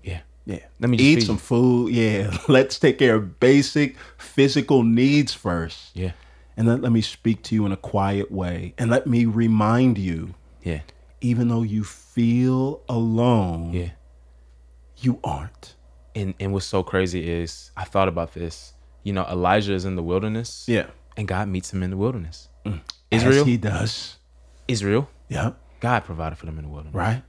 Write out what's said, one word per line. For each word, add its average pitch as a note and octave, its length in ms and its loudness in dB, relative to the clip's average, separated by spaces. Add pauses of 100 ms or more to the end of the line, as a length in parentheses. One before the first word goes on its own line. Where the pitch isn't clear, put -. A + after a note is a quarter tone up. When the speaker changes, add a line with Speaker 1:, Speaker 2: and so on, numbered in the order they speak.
Speaker 1:
Yeah. F2 160 -8 (260)
Speaker 2:
Yeah. F#2+ 140 -10 (200)
Speaker 1:
Let A#2+ 80 0
me B2 80 4
just C3 120 6
Speaker 2:
Eat D3+ 80 8
Speaker 1:
feed A2+ 100 2
Speaker 2:
some A2 100 0
Speaker 1:
you. - 40 -4
Speaker 2:
food. B2 520 2
Yeah. G#2 500 0
<laughs> - 60 -4
Let's C3 300 4
take - 200 4
care A#2+ 180 6
of G2 240 -4
basic C#3 560 4 (200)
physical C3+ 680 2
needs B2+ 500 4
first. E2 600 -6
Speaker 1:
Yeah. F2+ 180 -6 (440)
Speaker 2:
And A2+ 120 2
let, A#2+ 120 2
let A#2+ 120 0
me A2+ 100 4
speak - 420 -4
to - 120 -6
you G#2 100 0
in G2 60 -4
a F#2+ 40 -6
quiet G2 560 -4
way. F2+ 460 -6
And A#2+ 120 -2
let B2 180 2
me A#2+ 180 2
remind A2+ 720 2
you, F2+ 360 -6 (280)
Speaker 1:
Yeah. D#2+ 180 -6 (400)
Speaker 2:
even A#2+ 280 0
though A#2 160 0
you G#2+ 200 -2
feel B2+ 1040 0
alone, A2+ 840 2
Speaker 1:
Yeah. F2 160 -4 (1080)
Speaker 2:
you B2+ 260 -2
aren't. - 500 -10 (400)
Speaker 1:
And, G2 260 -4
and G2 120 -4
what's F#2+ 140 -2
so F#2+ 160 0
crazy F2+ 480 -2
is, E2+ 460 -6
I F#2 80 -10
thought F#2+ 240 2
about E2+ 260 -6
this. E2+ 380 -12 (320)
You G2+ 80 -4
know, F#2+ 180 -2
Elijah F#2+ 440 2
is F2+ 100 -4
in F#2+ 100 -6
the F2 80 -4
wilderness. G#2+ 640 -4
Speaker 2:
Yeah. A2+ 200 0 (300)
Speaker 1:
And G#2 120 -6
God G2 200 -4
meets F#2 240 -6
him F#2 100 -4
in F#2 80 -4
the F#2+ 60 -6
wilderness. G2 520 -6 (160)
Speaker 2:
Mm. G2 160 -8 (300)
Speaker 1:
Israel. B2+ 320 4
Speaker 2:
As D3 40 2
he A#2+ 100 2
does. G#2 600 -4 (500)
Speaker 1:
Israel. A2 420 0 (200)
Speaker 2:
Yep. - 280 -4 (240)
Speaker 1:
God B2 240 0
provided D#2+ 320 -8
for - 100 -16
them D#2 120 -10
in D2+ 60 -12
the D2 60 -14
wilderness. D2+ 240 -14
Speaker 2:
Right. A2 340 -2